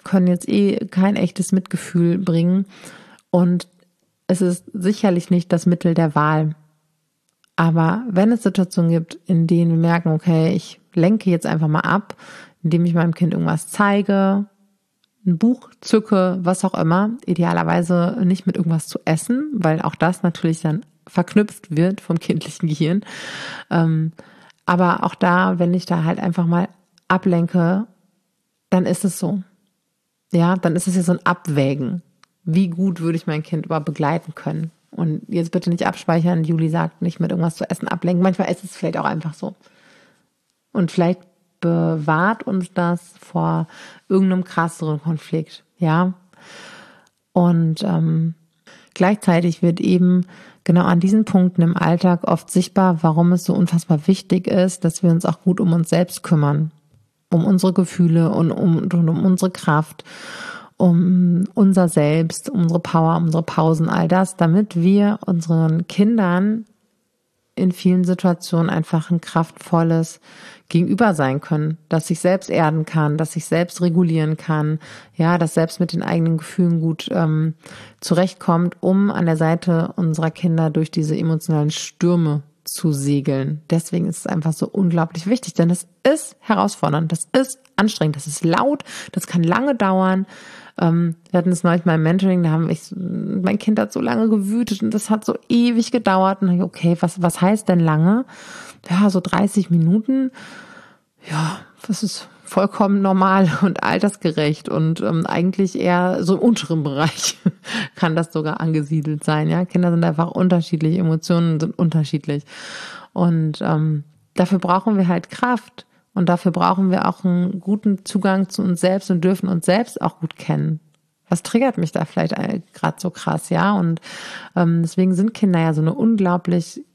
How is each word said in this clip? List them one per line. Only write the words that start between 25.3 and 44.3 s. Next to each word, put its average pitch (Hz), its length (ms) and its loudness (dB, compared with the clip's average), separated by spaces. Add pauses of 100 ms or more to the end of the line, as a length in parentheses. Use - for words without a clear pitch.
wenn 175 160 0
ich 175 140 -2
da 170 160 -2
halt 160 160 -2
einfach 175 260 -2
mal 170 240 0 (380)
ablenke, 180 800 0 (840)
dann 180 160 2
ist - 200 -2
es 180 140 -4
so. 185 220 -4 (880)
Ja, 170 240 4
dann 175 200 -2
ist 180 120 -4
es 180 80 0
ja 185 80 0
so 175 100 0
ein - 120 -6
Abwägen. 143 760 -2 (420)
Wie 180 260 0
gut 175 300 -2
würde 165 160 -2
ich 165 120 -6
mein 156 160 -4
Kind 156 220 -6
überhaupt 156 200 -4
begleiten 156 500 -4
können? 160 360 -8 (200)
Und 156 360 -4
jetzt 170 240 -4
bitte 180 180 -2
nicht 170 180 0
abspeichern, 170 560 0
Juli 160 260 0
sagt, 165 320 -4
nicht 175 180 -4
mit 165 120 -2
irgendwas 170 240 -2
zu - 120 -8
essen - 200 -6
ablenken. 175 340 -2
Manchmal 185 300 0
ist - 120 -8
es 185 120 -16
vielleicht 165 220 -6
auch 160 80 -4
einfach 156 280 -6
so. - 220 -12 (1160)
Und 175 200 0
vielleicht 175 300 0 (400)
bewahrt 165 840 0
uns 185 300 -4
das 175 460 -2
vor 165 480 -2 (420)
irgendeinem 190 340 2